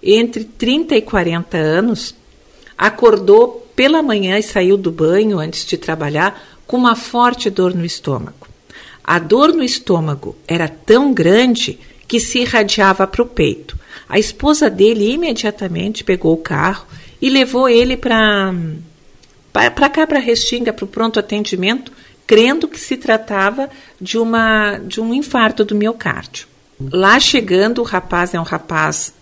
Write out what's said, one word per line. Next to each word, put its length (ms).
entre 420
trinta 520
e 60
quarenta 560
anos 560
acordou 1000
pela 260
manhã 360
e 40
saiu 360
do 120
banho 480
antes 280
de 100
trabalhar 680
com 120
uma 180
forte 540
dor 240
no 100
estômago. 640
A 140
dor 340
no 100
estômago 720
era 200
tão 440
grande 680
que 100
se 200
irradiava 680
pro 200
peito. 520
A 100
esposa 520
dele 420
imediatamente 880
pegou 300
o 60
carro 480
e 80
levou 400
ele 260
pra, 600
pra, 180
pra 200
cá, 160
pra 120
Restinga, 540
pro 140
pronto 340
atendimento, 720
crendo 400
que 140
se 160
tratava 720
de 160
uma, 640
de 200
um 140
infarto 500
do 120
miocárdio. 720
Lá 400
chegando, 600
o 40
rapaz 480
é 80
um 40
rapaz 760